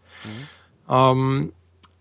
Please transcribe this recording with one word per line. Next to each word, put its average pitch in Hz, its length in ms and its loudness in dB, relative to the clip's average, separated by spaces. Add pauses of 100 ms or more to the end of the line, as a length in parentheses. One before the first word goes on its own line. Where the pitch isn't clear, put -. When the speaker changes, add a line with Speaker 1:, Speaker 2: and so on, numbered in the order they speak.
(240)
Speaker 1:
Mhm. - 680 -14
Speaker 2:
Ähm, 135 580 2 (480)